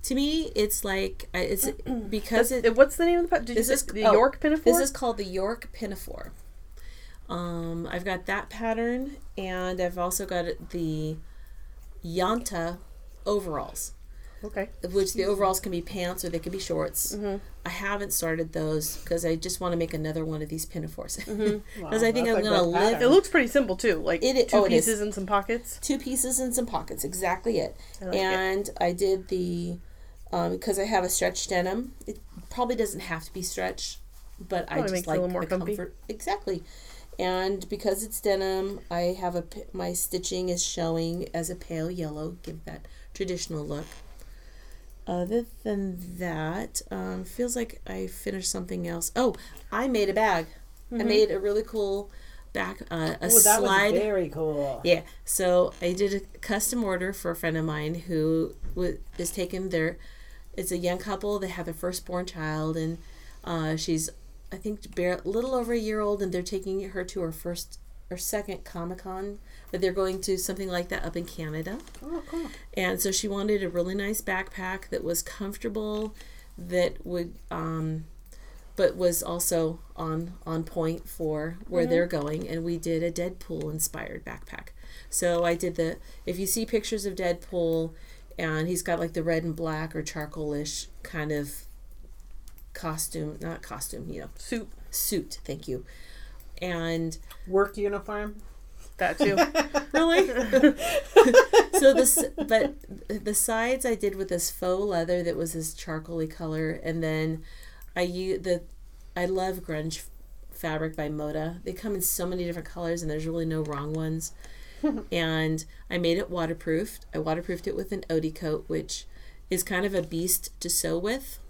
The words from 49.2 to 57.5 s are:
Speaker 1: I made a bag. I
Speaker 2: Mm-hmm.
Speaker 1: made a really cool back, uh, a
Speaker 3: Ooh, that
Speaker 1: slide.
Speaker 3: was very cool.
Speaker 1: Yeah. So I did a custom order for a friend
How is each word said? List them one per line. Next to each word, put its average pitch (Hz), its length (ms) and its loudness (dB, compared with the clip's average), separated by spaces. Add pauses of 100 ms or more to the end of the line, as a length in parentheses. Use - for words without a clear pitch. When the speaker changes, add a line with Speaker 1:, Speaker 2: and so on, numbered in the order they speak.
Speaker 1:
I 226 160 0
made 208 220 4
a 190 40 2
bag. 190 320 4 (460)
I 240 40 -6
Speaker 2:
Mm-hmm. 226 120 2
Speaker 1:
made 214 240 8
a 196 80 0
really 208 240 2
cool 202 480 -2 (420)
back, 190 280 -4 (100)
uh, 160 280 0
a 170 80 -2
Speaker 3:
Ooh, 220 140 10
that 208 180 10
Speaker 1:
slide. 196 340 6
Speaker 3:
was 202 80 4
very 196 280 2
cool. 143 540 -2
Speaker 1:
Yeah. 165 180 6 (240)
So 180 560 4
I 175 120 2
did 196 200 2
a 196 60 0 (200)
custom 214 440 0
order 185 300 0
for 180 180 -4
a 170 40 -2
friend 160 220 0